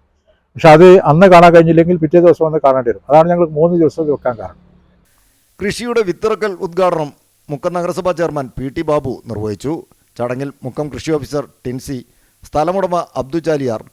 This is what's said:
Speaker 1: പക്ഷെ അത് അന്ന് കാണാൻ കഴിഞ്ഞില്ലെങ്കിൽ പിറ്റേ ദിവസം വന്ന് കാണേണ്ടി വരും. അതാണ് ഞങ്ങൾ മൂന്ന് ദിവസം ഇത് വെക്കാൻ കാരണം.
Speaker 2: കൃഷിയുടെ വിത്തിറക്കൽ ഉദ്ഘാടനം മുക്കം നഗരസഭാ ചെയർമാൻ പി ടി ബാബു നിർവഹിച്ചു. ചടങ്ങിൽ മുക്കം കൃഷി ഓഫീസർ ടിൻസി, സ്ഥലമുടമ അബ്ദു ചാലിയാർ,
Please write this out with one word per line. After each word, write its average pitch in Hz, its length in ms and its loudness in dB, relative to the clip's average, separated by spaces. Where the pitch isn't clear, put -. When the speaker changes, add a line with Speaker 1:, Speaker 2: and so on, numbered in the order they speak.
Speaker 1:
പക്ഷെ - 240 0
അത് 175 100 8
അന്ന് 170 220 4
കാണാൻ 170 220 8
കഴിഞ്ഞില്ലെങ്കിൽ 165 480 4
പിറ്റേ 160 220 2
ദിവസം 160 220 4
വന്ന് 156 180 -2
കാണേണ്ടി 131 260 0
വരും. 98 200 -6
അതാണ് 156 220 4
ഞങ്ങൾ 175 140 0
മൂന്ന് 170 240 0
ദിവസം 160 240 -2
ഇത് 147 80 -2
വെക്കാൻ 123 260 -6
കാരണം. - 240 -20
Speaker 2:
കൃഷിയുടെ 226 480 -4
വിത്തിറക്കൽ 208 440 -4
ഉദ്ഘാടനം 170 460 -4
മുക്കം 170 260 -8
നഗരസഭാ 170 400 -6
ചെയർമാൻ 151 300 -6
പി 131 80 -8
ടി 165 120 -6
ബാബു 139 240 -4
നിർവഹിച്ചു. 107 460 -8
ചടങ്ങിൽ 127 320 -8
മുക്കം 147 300 -10
കൃഷി 151 220 -10
ഓഫീസർ 135 280 -10
ടിൻസി, 131 340 -10
സ്ഥലമുടമ 180 480 -4
അബ്ദു 151 240 -8
ചാലിയാർ, 135 340 -4